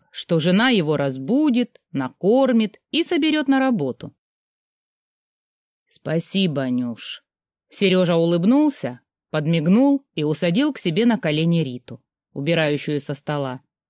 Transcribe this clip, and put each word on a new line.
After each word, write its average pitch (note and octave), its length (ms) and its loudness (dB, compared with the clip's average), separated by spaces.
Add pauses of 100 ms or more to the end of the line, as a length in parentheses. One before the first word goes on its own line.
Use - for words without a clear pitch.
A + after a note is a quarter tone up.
(120)
что - 280 -2
жена F#3 300 2
его D#3+ 260 2
разбудит, F#3 840 -2 (100)
накормит A3 880 0 (120)
и D#4+ 120 0
соберет D#4 440 0
на C4+ 120 4
работу? D3+ 560 -2 (1700)
«Спасибо, D#3 840 -4
Нюш». B2 540 -6 (460)
Сережа F#3 460 2
улыбнулся, E3+ 840 2 (300)
подмигнул E3+ 840 2
и D#3 100 -4
усадил F3 480 0
к C4 60 -12
себе F#3+ 300 0
на A#3 100 4
колени E3 460 0
Риту, B2 380 -10 (320)
убирающую D3 680 -2
со C#3+ 160 -8
стола. C#3 460 -6 (280)